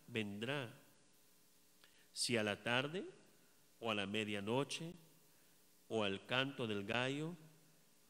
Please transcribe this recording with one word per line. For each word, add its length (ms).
vendrá, 640
si 240
a 60
la 200
tarde, 420
o 100
a 40
la 120
medianoche, 880
o 160
al 220
canto 400
del 180
gallo, 520